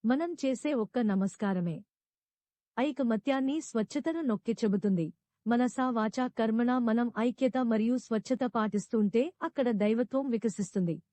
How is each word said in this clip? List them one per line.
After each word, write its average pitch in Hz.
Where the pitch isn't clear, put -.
మనం 285
చేసే 277
ఒక్క 226
నమస్కారమే 190
ఐకమత్యాన్ని, 262
స్వచ్ఛతను 302
నొక్కి 233
చెబుతుంది. 190
మనసా 247
వాచా 226
కర్మణా 233
మనం 233
ఐక్యత 247
మరియు 226
స్వచ్ఛత 233
పాటిస్తుంటే 214
అక్కడ 294
దైవత్వం 233
వికసిస్తుంది. 190